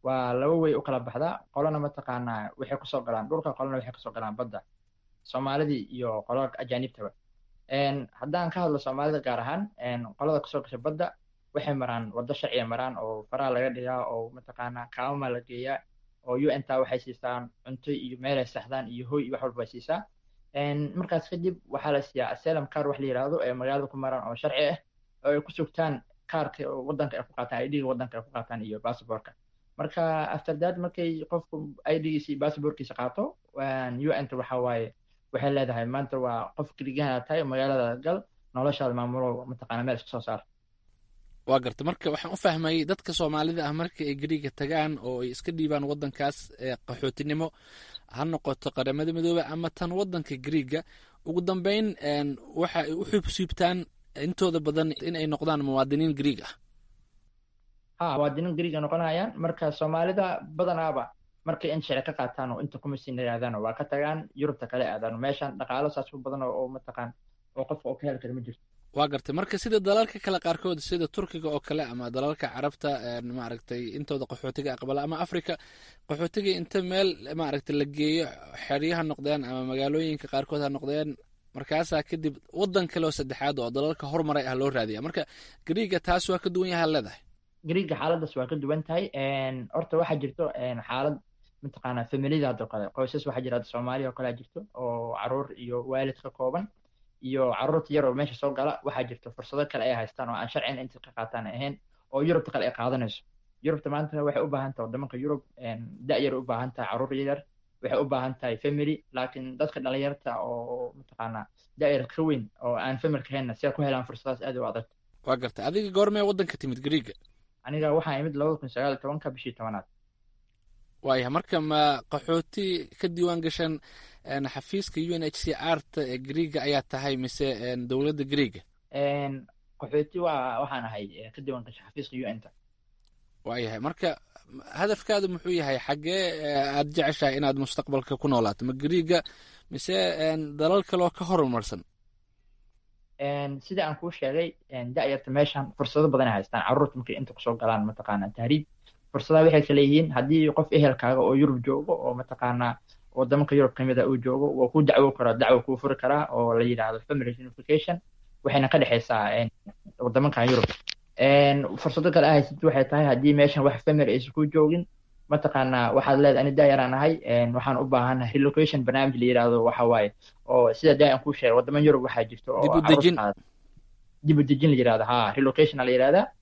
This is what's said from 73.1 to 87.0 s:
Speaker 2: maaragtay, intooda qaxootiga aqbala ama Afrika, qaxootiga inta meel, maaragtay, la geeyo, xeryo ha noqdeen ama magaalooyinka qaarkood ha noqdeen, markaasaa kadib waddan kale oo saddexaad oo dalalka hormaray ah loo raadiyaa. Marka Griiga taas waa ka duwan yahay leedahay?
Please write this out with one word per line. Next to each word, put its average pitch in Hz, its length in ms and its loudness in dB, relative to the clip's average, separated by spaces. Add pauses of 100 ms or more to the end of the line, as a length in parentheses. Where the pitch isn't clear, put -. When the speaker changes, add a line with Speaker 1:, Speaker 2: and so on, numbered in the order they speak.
Speaker 2:
maaragtay, 120 460 -8 (140)
intooda 139 300 -4
qaxootiga 131 480 -6
aqbala 135 300 -4
ama 160 160 -4
Afrika, 175 340 -4 (540)
qaxootiga 170 480 -2
inta 175 260 -2
meel, 185 280 0 (260)
maaragtay, 147 400 -4
la 143 100 2
geeyo, 151 400 0 (420)
xeryo 156 280 0
ha 165 80 -2
noqdeen 147 400 -2
ama 127 180 -6 (100)
magaalooyinka 147 560 0
qaarkood 139 360 -2
ha 139 60 -2
noqdeen, 147 400 -4 (460)
markaasaa 151 480 -2
kadib 156 320 -4 (180)
waddan 185 340 0
kale 165 180 -2
oo 156 60 0
saddexaad 139 480 -4
oo 117 120 -2
dalalka 147 360 -2
hormaray 147 400 0
ah 127 80 -4
loo 135 140 2
raadiyaa. 110 320 -2
Marka 160 200 -4 (440)
Griiga 185 340 0
taas 180 300 0
waa 180 100 2
ka 185 100 -2
duwan 180 200 0
yahay 170 220 2
leedahay? 123 280 -2 (440)